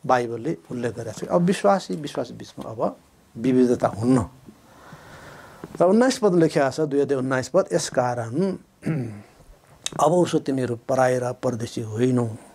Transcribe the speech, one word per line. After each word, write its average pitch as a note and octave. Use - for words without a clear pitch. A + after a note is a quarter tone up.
बाइबलले B2
उल्लेख A#2+
गरेको A2+
छ। -
अब F3+
विश्वासी, F#3+
विश्वासी C#3+
बिचमा -
अब C#3+
विविधता B2
हुन्न। A2+
र E3
उन्नाइस A#3
पद G3+
लेखेको D#3
छ, D3+
दुई C#3+
अध्याय C3+
उन्नाइस C3
पद, F#3+
"यसकारण B2
<clears throat> A#2
अब D3+
उसो E3+
तिमीहरू B2+
पराई B2+
र B2
परदेशी A#2+
होइनौ A#2+